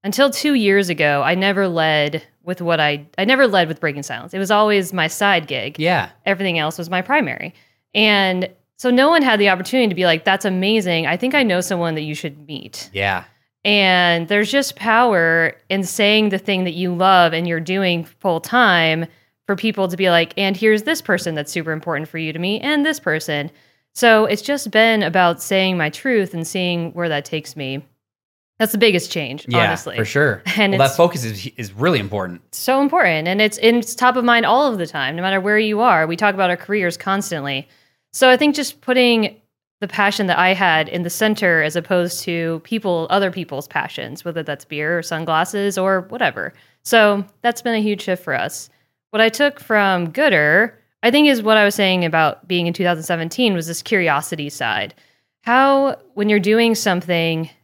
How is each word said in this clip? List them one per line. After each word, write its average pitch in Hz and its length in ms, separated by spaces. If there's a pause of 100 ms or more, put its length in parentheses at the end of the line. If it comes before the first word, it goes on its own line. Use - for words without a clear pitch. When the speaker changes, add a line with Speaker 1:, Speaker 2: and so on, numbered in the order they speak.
Speaker 1:
until 254 260
two 294 240
years 202 360
ago, 147 360
I 160 80
never 196 340
led 156 560 (200)
with 180 180
what 170 180
I, 147 280 (100)
I 190 80
never 262 220
led 190 200
with 160 120
Breaking 143 240
Silence. 123 320
It - 40
was 196 120
always 208 420
my 170 140
side 180 400
gig. 131 320
Speaker 2:
Yeah. 160 300 (180)
Speaker 1:
Everything 190 320
else 156 180
was 170 100
my 180 140
primary. 196 540 (400)
And 196 520 (300)
so 254 140
no 269 180
one 330 140
had 226 160
the 202 100
opportunity 202 400
to 175 60
be 180 100
like, 165 180
"That's 196 220
amazing. 185 640
I 170 100
think 254 160
I 294 80
know 185 200
someone 170 340
that 156 60
you 151 120
should 147 340
meet." - 460
Speaker 2:
Yeah. 95 300 (400)
Speaker 1:
And 180 640
there's 208 240
just 269 240
power 190 800 (140)
in 190 140
saying 214 460
the 226 100
thing 196 240
that 175 100
you 180 200
love 180 400
and 170 140
you're 165 120
doing 175 460
full 170 340
time 165 680 (400)
for 196 100
people 202 320
to 175 100
be 190 120
like, 170 280
"And 196 180
here's 214 280
this 320 180
person 175 340
that's 147 160
super 160 200
important 156 360
for - 100
you 160 160
to 160 60
me, 202 220
and 285 240
this 311 140
person." 151 520 (420)
So 220 320
it's 214 160
just 277 300
been 220 320
about 175 400
saying 190 340
my 156 120
truth 202 440
and 165 140
seeing 175 460
where 170 160
that 147 160
takes - 300
me. 139 280 (760)
That's 220 140
the 220 60
biggest 196 340
change, 147 380
Speaker 2:
Yeah, 117 180
Speaker 1:
honestly. 95 300
Speaker 2:
for 110 80
sure. 139 440
Speaker 1:
<laughs> 190 80
And 202 160
Speaker 2:
Well, 127 60
that 135 100
Speaker 1:
it's 131 60
Speaker 2:
focus 170 300
is, 107 220 (100)
is 101 160
really 135 260
important. 95 420 (140)
Speaker 1:
so 269 240
important. 226 480
And 190 140
it's, 214 160
and 233 200
it's 226 180
top 247 220
of 247 60
mind 233 220
all 262 260
of 214 60
the 175 100
time, 139 280
no 175 80
matter 190 180
where 208 180
you 214 220
are. 180 260
We 170 80
talk 202 200
about 185 160
our 175 60
careers 185 380
constantly. 147 720 (460)
So 262 160
I 254 80
think 294 180
just - 260
putting 240 540 (440)
the 202 80
passion 202 400
that 175 100
I 185 160
had 165 360
in 180 120
the 170 80
center 196 540
as 151 120
opposed 175 460
to 165 420
people, 185 460
other 190 220
people's 147 360
passions, - 560
whether 165 200
that's 143 200
beer 156 360
or - 20
sunglasses 165 760
or 190 320
whatever. - 440 (300)
So 208 420 (160)
that's 240 220
been 233 100
a 220 80
huge 208 220
shift 185 200
for 139 120
us. - 340 (400)
What 214 120
I 226 80
took 285 300
from 190 520
Gooder, 196 680 (240)
I 233 80
think, 294 200
is 247 120
what 220 160
I 208 80
was 202 80
saying 185 320
about 160 420
being 175 200
in 170 60
two 185 100
thousand 175 220
seventeen 175 500
was 165 100
this 170 160
curiosity 151 680
side. 104 440 (480)
How, 269 560 (160)
when 208 160
you're 208 100
doing 220 360
something 165 760 (140)